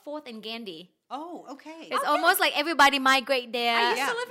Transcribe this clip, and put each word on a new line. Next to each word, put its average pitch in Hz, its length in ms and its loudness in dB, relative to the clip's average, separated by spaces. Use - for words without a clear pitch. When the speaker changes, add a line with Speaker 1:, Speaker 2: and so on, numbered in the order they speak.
Speaker 1:
Fourth 302 220 -10
and 220 160 -14
Gandy. 202 480 -12
Speaker 2:
Oh, 311 420 -12
okay. 311 380 -18
Speaker 1:
It's - 40 -4
Speaker 3:
Okay. 427 120 -2
Speaker 1:
almost 339 340 2
like 311 180 2
everybody 285 400 4
migrate 262 540 2
there. 240 240 0
Speaker 3:
I 233 140 4
used 240 80 0
Speaker 2:
Yeah. 277 100 0
Speaker 3:
to 480 60 -2
live 494 160 -4